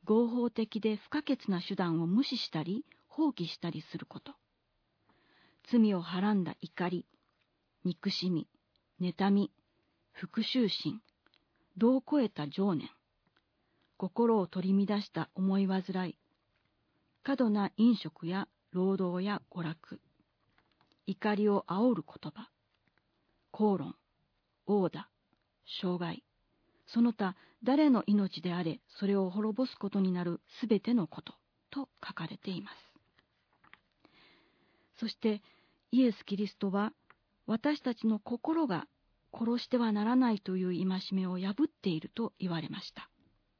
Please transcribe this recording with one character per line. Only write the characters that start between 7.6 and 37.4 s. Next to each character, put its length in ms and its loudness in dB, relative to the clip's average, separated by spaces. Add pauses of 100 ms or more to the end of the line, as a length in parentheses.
憎 260 -4
し 200 -2
み、 180 -2 (520)
妬 300 0
み、 220 2 (580)
復 300 -6
讐 280 0
心、 320 -6 (760)
度 200 4
を 120 -2
超 120 2
え 80 2
た 200 -8
情 260 0
念、 140 -4 (1080)
心 420 2
を 80 2
取 280 0
り 120 4
乱 160 0
し 100 -16
た 220 -4
思 240 2
い 80 2
煩 160 0 (260)
い、 100 -10 (1040)
過 140 -2
度 140 2
な 260 2
飲 180 6
食 320 -6
や 220 -4 (240)
労 240 2
働 280 -2
や 260 -4
娯 120 -8
楽、 380 -10 (1040)
怒 280 0
り 140 2
を 200 2
煽 260 2
る 80 -2
言 300 -14
葉、 160 -18 (1040)
口 260 2
論、 180 -6 (720)
殴 220 2
打、 200 -10 (580)
傷 320 -4
害、 260 -8 (640)
そ 140 0
の 120 6
他 240 -4 (260)
誰 280 6
の 160 6
命 360 2
で 100 -2
あ 100 -2
れ、 260 -4
そ 180 -6
れ 80 2
を 160 2
滅 260 -2
ぼ 100 0
す 100 -12
こ 120 -6
と 120 0
に 100 4
な 140 -2
る 160 -4 (200)
す 60 -2
べ 140 4
て 140 0
の 120 2
こ 160 -14
と 120 -18 (360)
と 180 -8 (160)
書 80 -12
か 140 -8
れ 100 -12
て 140 -10
い 100 -6
ま 120 -14
す。 40 -20 (2250)
そ 100 -4
し 80 -10
て、 260 -2 (500)
イ 100 6
エ 100 4
ス・ 120 -18
キ 120 -4
リ 120 0
ス 100 -16
ト 120 -2
は、 220 0 (540)